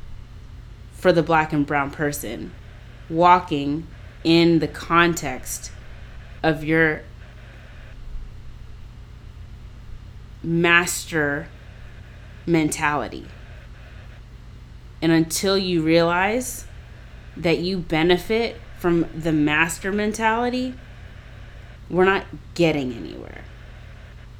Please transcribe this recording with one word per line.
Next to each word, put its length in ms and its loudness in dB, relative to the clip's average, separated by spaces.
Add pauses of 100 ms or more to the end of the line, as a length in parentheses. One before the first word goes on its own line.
(920)
for 180 4
the 120 6
black 280 4
and 140 4
brown 260 0
person 600 -4 (580)
walking 760 4 (360)
in 360 8
the 80 2
context 1040 2 (680)
of 220 2
your 380 4 (3500)
master 1040 2 (1000)
mentality. 800 2 (1800)
And 100 4
until 460 4
you 240 2
realize 840 2 (720)
that 240 2
you 180 0
benefit 840 2 (180)
from 360 2
the 180 -2
master 600 4
mentality, 840 0 (1120)
we're 160 6
not 200 4 (300)
getting 380 2
anywhere. 500 -12 (960)